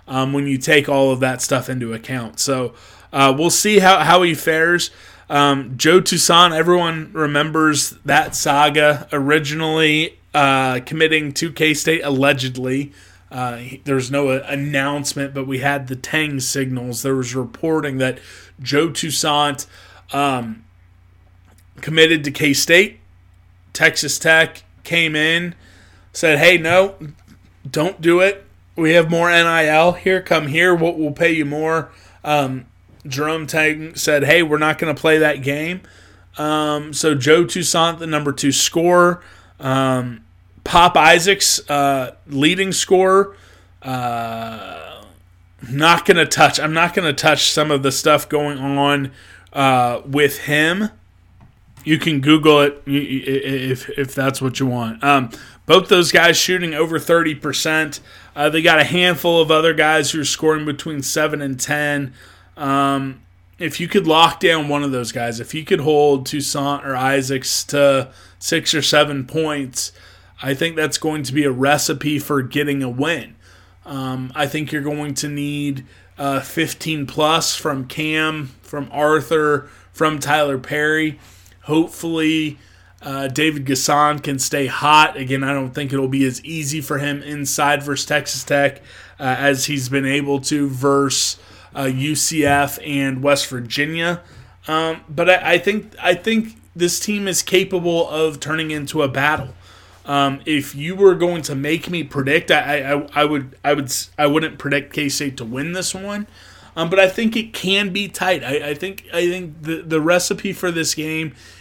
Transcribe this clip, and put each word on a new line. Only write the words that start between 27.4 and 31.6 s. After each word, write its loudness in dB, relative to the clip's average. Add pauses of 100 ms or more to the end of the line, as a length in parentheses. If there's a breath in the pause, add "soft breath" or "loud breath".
don't -2
do 4
it. 2 (300)
We 2
have 6
more 2
N 6
I 2
L 6
here. 0
Come 0
here. 4
We'll, 0
we'll -4
pay 2
you 0
more." -2 (320 soft breath)